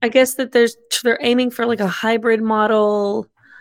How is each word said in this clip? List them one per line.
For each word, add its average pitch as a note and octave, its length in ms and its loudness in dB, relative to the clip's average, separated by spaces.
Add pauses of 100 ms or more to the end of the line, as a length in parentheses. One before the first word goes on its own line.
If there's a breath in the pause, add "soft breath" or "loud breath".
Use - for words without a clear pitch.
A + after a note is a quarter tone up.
I A#3+ 60 0
guess C4 260 2
that C4 160 -6
there's, A#3 260 2 (260)
they're A#3 180 0
aiming B3 280 0
for, A#3 160 -6
like, A#3 140 -2
a G3+ 80 0
hybrid A3 560 0
model. G#3+ 840 0 (360 loud breath)